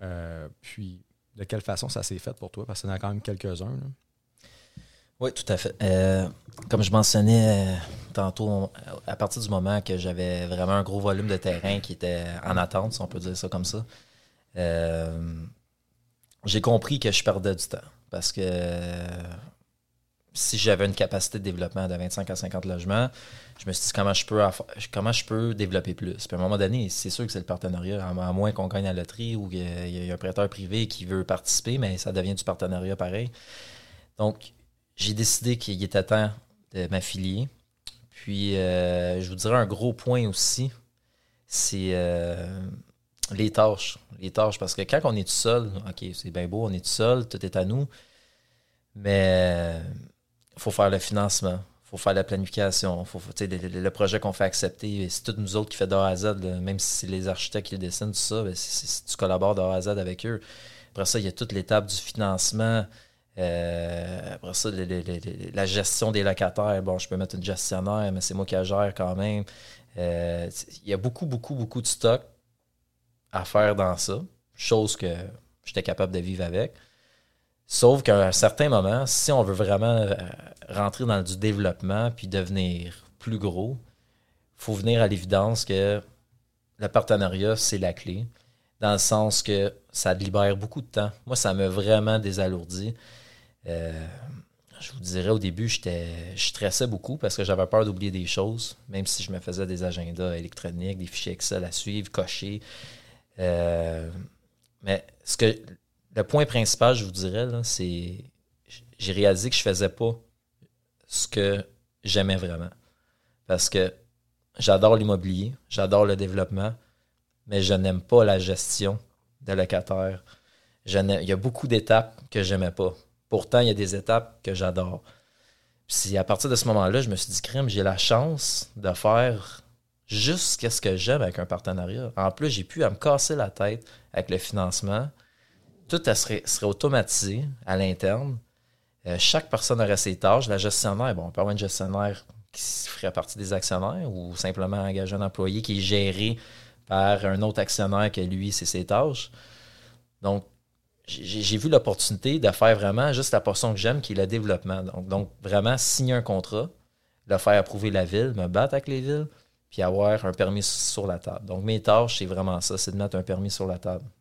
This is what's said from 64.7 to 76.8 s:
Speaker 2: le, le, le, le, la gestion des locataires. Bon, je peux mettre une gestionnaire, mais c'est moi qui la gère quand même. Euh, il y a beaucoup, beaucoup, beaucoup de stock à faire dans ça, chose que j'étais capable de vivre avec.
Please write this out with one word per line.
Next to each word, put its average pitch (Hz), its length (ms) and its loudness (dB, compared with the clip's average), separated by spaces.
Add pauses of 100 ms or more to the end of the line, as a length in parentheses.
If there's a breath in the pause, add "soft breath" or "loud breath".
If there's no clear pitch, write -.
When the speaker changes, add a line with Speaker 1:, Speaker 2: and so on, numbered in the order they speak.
Speaker 2:
le, 92 140 -4
le, 90 160 -2
le, 87 140 -4
le, 87 380 -10
la 98 140 0
gestion 104 460 0
des 101 100 2
locataires. 98 640 2
Bon, 92 160 -2
je - 80 -10
peux 95 80 -4
mettre 92 180 -4
une 92 80 -6
gestionnaire, 98 720 -2
mais 92 80 -4
c'est 92 140 -4
moi 95 120 -2
qui - 80 -4
la 92 80 2
gère 98 320 2
quand 92 220 -2
même. 104 260 -2 (560 loud breath)
Euh, 85 500 -2 (360)
il 101 40 -8
y 101 40 -4
a 98 40 0
beaucoup, 120 300 -4
beaucoup, 135 300 -6
beaucoup 117 260 -4
de - 60 -2
stock 120 340 2 (1120)
à 90 120 -4
faire 104 300 6
dans 92 220 2
ça, 98 240 -4 (340)
chose 110 420 2
que 90 160 -4 (520)
j'étais - 180 -4
capable 92 300 -2
de 92 80 -2
vivre 90 240 -4
avec. 90 300 -2 (920 soft breath)